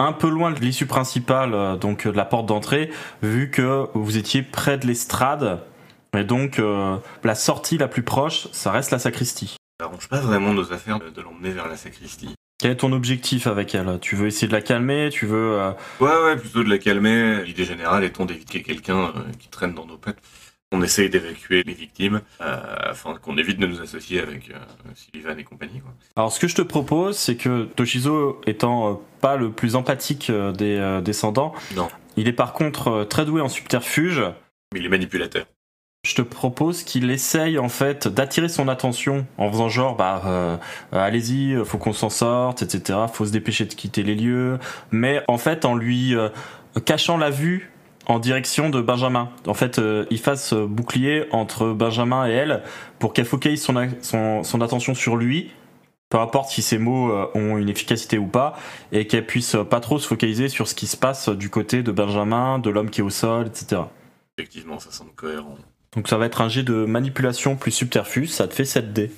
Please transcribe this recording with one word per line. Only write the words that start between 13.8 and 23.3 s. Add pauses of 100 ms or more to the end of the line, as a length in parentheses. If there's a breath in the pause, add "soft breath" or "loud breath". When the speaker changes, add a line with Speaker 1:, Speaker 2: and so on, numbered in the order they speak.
Speaker 1:
Tu
veux
essayer
de
la
calmer ?
Tu
veux,
euh (300 loud breath)
Speaker 2:
Ouais, (140)
ouais,
plutôt
de
la
calmer.
L'idée
générale
étant
d'éviter
quelqu'un,
euh, (180)
qui
traîne
dans
nos
pattes. (540 loud breath)
On
essaye
d'évacuer
les
victimes, (200 soft breath)
euh, (340)
afin
qu'on